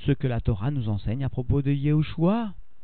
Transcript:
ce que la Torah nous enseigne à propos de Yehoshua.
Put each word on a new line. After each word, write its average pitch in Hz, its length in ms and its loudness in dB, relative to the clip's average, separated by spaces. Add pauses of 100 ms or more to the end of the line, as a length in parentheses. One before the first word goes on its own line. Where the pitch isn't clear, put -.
ce 147 60 4
que 135 160 0
la 117 120 0
Torah 117 300 0
nous 131 180 -2
enseigne 107 360 -2
à 127 40 -2
propos 127 320 0
de 139 120 2
Yehoshua. 160 840 2 (300)